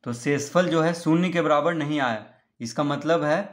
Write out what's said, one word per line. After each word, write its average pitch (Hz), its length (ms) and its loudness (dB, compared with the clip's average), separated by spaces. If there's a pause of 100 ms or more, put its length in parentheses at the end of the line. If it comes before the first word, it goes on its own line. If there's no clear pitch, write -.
तो 120 120 -6
शेषफल 143 540 0
जो 160 120 2
है, 165 140 2
शून्य 170 340 2
के 170 120 0
बराबर 151 340 2
नहीं 151 260 -2
आया, 110 240 -2 (360)
इसका 117 240 -4
मतलब 147 380 0
है 151 180 2 (120)